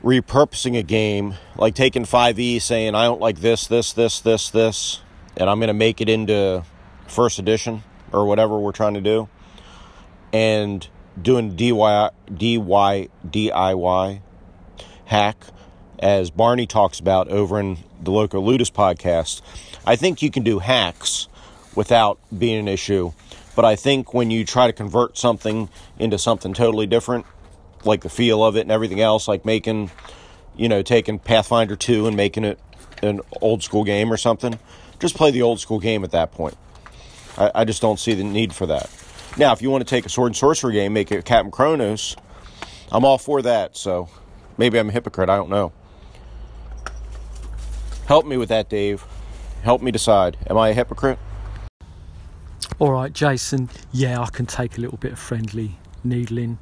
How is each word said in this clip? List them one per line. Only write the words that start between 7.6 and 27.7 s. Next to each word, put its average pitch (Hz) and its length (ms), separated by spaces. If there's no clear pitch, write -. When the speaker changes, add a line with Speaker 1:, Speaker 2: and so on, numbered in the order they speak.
Speaker 1:
or 101 140
whatever 107 340
we're 101 140
trying 104 220
to 98 60
do, 107 280
and 107 520
doing 110 340
D 120 160
Y, 104 380
D 117 240
Y, 98 500
D 107 220
I 95 240
Y 92 460
hack, 104 320
as 95 320
Barney 117 380
talks 101 320
about 95 300
over 101 300
in 95 180
the 92 100
Loco 101 300
Ludus 120 280
podcast. 87 720
I 117 100
think 160 260
you 151 80
can 131 140
do 104 160
hacks 104 680
without 107 460
being 110 220
an 104 80
issue, 95 440
but - 100
I 131 100
think 135 380
when 120 180
you 113 140
try 123 220
to 117 60
convert 113 440
something 110 500
into 107 200
something 95 360
totally 110 340
different, 117 380